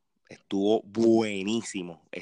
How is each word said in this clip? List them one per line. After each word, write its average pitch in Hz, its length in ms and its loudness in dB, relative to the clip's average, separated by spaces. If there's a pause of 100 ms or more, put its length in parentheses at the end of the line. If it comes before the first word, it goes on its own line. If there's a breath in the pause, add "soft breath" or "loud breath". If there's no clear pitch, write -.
(280)
estuvo 101 560 0
buenísimo. 104 1200 0 (180)